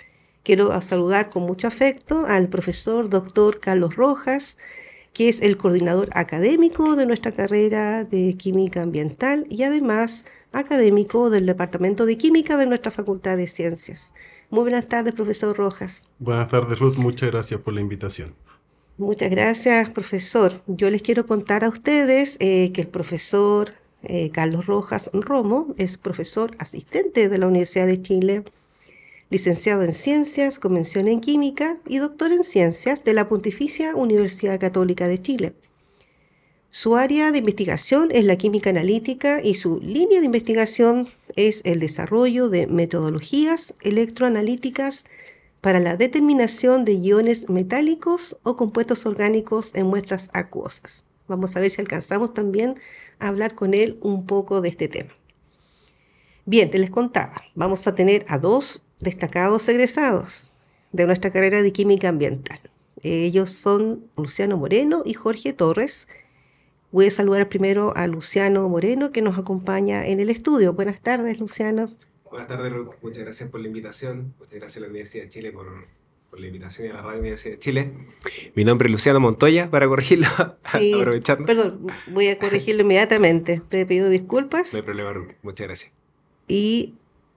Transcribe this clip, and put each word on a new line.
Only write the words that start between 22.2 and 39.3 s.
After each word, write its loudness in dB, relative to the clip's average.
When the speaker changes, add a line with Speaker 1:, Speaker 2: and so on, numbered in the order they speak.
Speaker 1:
eh, 2
que -4
el -10
profesor, 0
eh, -4
Carlos -2
Rojas -2
Romo 0
es -4
profesor -6
asistente -2
de 0
la 2
Universidad 2
de 2
Chile, 0
licenciado 0
en 0
Ciencias, 0
con -2
mención -2
en 2
Química -2
y -4
doctor -2
en 2
Ciencias 0
de 2
la 2
Pontificia -4
Universidad 0
Católica 0
de -2
Chile. -4
Su 2
área 2
de 0
investigación 0
es 4
la 4
química 0
analítica 0